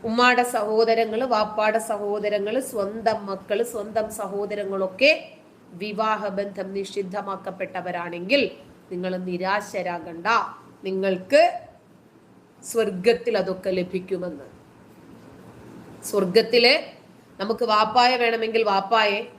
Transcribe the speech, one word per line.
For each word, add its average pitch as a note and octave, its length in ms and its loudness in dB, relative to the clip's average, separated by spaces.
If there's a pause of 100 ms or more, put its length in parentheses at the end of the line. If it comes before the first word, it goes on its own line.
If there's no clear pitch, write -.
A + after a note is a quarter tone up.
ഉമ്മാടെ A#3+ 380 4
സഹോദരങ്ങള്, A3+ 800 2
വാപ്പാടെ G#3+ 540 0
സഹോദരങ്ങള്, G#3 800 -2
സ്വന്തം G#3+ 680 -4
മക്കള്, F#3+ 380 -2
സ്വന്തം G#3+ 480 -4
സഹോദരങ്ങളൊക്കെ G3+ 1200 0 (400)
വിവാഹബന്ധം G3+ 1000 -4
നിഷിദ്ധമാക്കപ്പെട്ടവരാണെങ്കിൽ F#3 1800 -4 (420)
നിങ്ങൾ F#3 240 -4
നിരാശരാകണ്ട, F3+ 1120 -6 (580)
നിങ്ങൾക്ക് F#3+ 760 2 (1120)
സ്വർഗത്തിൽ G#3+ 680 2
അതൊക്കെ F#3 320 -2
ലഭിക്കുമെന്ന്. F3+ 760 -4 (1700)
സ്വർഗത്തില് A3+ 720 4 (580)
നമുക്ക് A3 220 -2
വാപ്പായെ A3 520 4
വേണമെങ്കിൽ A3+ 460 2
വാപ്പായെ G#3 680 2 (100)